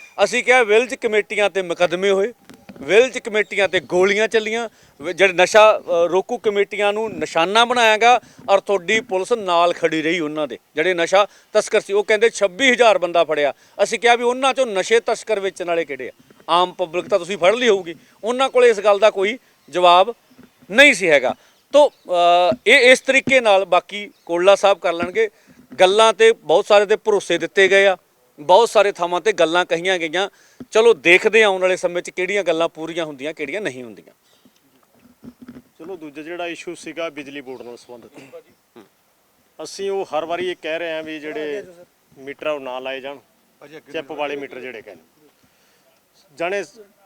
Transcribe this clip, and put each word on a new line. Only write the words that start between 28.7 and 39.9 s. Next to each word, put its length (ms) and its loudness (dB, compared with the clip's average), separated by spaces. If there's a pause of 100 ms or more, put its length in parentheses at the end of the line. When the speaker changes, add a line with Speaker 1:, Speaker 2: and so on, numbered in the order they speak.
Speaker 1:
ਥਾਵਾਂ 300 -6
ਤੇ 100 -2
ਗੱਲਾਂ 340 0
ਕਹੀਆਂ 340 -4
ਗਈਆਂ। 300 -4 (420)
ਚਲੋ 220 6
ਦੇਖਦੇ 480 4
ਹਾਂ 80 4
ਆਉਣ 120 -4
ਵਾਲੇ 140 0
ਸਮੇਂ 280 -6
'ਚ 60 -14
ਕਿਹੜੀਆਂ 340 -6
ਗੱਲਾਂ 260 -2
ਪੂਰੀਆਂ 360 -10
ਹੁੰਦੀਆਂ, 280 -12
ਕਿਹੜੀਆਂ 280 -10
ਨਹੀਂ 220 -10
ਹੁੰਦੀਆਂ। 300 -20 (1700)
Speaker 2:
ਚਲੋ 160 -16
ਦੂਜਾ 260 -18
ਜਿਹੜਾ 260 -12
ਇਸ਼ੂ 280 -14
ਸੀਗਾ 340 -12
ਬਿਜਲੀ 320 -16
ਬੋਰਡ 200 -16
ਨਾਲ 160 -18
ਸੰਬੰਧਿਤ, 340 -20 (1500)
ਅਸੀਂ 280 -8